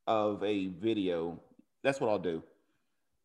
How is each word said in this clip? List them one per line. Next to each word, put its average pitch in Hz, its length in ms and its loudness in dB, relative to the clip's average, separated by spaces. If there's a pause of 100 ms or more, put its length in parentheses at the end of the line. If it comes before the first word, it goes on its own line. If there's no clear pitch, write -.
of 104 340 2
a 101 240 0
video. 90 720 -2 (440)
That's 135 160 0
what 123 100 2
I'll 104 80 2
do. 87 240 -2 (840)